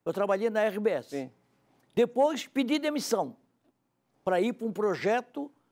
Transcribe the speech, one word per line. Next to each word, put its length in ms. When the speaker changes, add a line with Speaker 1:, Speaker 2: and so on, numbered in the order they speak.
Speaker 1:
eu 80
trabalhei 340
na 140
R 180
B 120
S. 180
Speaker 2:
Sim. 220
Speaker 1:
Depois 500
pedi 320
demissão 580
pra 160
ir 140
pra 140
um 40
projeto 800